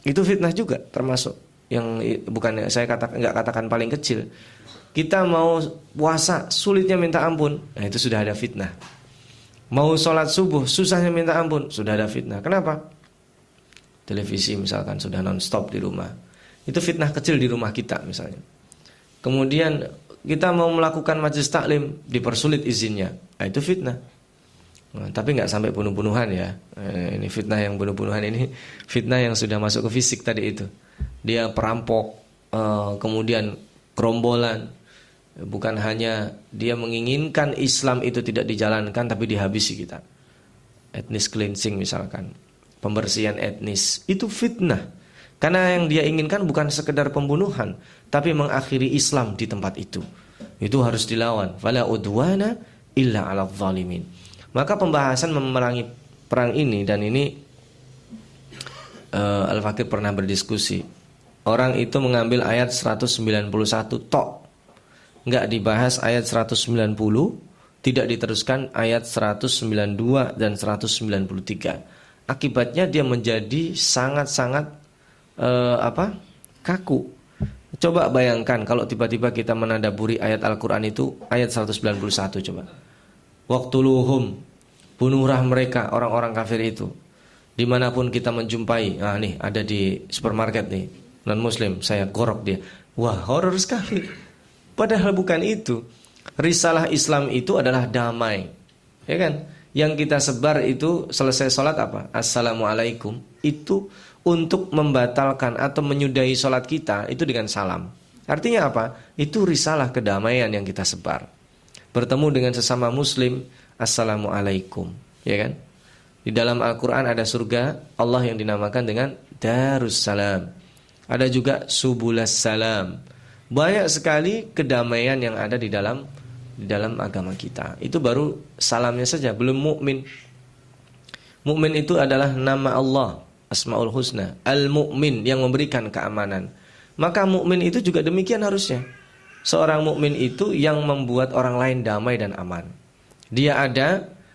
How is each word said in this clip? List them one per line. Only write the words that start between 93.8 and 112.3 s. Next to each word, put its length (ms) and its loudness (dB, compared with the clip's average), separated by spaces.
Padahal 400 2
bukan 240 2
itu. 480 -2
Risalah 560 2
Islam 400 2
itu 240 0
adalah 320 2
damai. 640 -2
Ya 80 0
kan? 320 -2
Yang 320 2
kita 160 2
sebar 480 2
itu 400 0
selesai 400 2
sholat 320 2
apa? 320 -4
"Assalamualaikum." 1120 0
Itu 480 0
untuk 560 2
membatalkan 800 2
atau 240 -2
menyudahi 560 2
sholat 320 0
kita, 400 -2
itu 160 -2
dengan 240 -2
salam. 400 -4
Artinya 400 2
apa? 320 -2
Itu 320 2
risalah 480 2
kedamaian 560 2
yang 160 -2
kita 160 -4
sebar. 400 -4
Bertemu 320 2
dengan 240 4